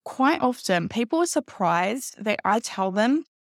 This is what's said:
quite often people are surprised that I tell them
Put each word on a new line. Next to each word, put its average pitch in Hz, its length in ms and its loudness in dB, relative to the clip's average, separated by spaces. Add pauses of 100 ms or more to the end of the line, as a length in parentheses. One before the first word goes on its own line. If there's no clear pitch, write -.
quite - 360 0
often 190 480 0
people 240 340 0
are 349 40 2
surprised 202 960 -2
that 208 220 -2
I 214 160 2
tell 190 320 -2
them 247 320 2 (180)